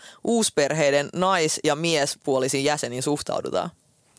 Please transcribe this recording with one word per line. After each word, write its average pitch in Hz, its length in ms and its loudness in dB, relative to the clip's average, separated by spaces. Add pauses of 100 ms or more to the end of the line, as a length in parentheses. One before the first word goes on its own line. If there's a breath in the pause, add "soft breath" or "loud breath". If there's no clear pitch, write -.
(240 loud breath)
uusperheiden 147 880 2
nais- 175 520 0
ja 147 120 2
miespuolisiin 139 880 0
jäseniin 131 380 -2
suhtaudutaan. - 680 -4 (480)